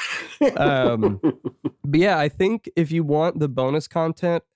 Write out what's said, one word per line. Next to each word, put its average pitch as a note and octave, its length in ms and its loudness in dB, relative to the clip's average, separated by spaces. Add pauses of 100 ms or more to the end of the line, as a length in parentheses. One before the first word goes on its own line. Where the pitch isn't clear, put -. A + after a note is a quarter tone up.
(580)
Um, B2 640 2 (640)
but C#3+ 160 2
yeah, F#3 180 4
I D3+ 100 2
think G3 480 -2
if D#3+ 160 0
you E3 120 0
want D3+ 340 0
the D3+ 100 0
bonus C3 400 -2
content, E3 560 -2 (120)